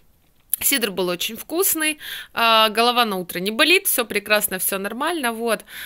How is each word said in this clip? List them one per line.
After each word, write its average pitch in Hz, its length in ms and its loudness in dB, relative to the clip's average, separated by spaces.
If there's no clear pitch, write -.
Сидр 240 300 0
был 180 200 -2
очень 190 280 -4
вкусный, 311 640 -2
а, 220 360 4
голова 233 360 4
на 202 120 -2
утро 175 220 -6
не 190 120 -2
болит, 311 360 4
всё - 180 0
прекрасно, 208 520 -2
всё 190 220 -2
нормально, 247 520 -4
вот. 226 320 -2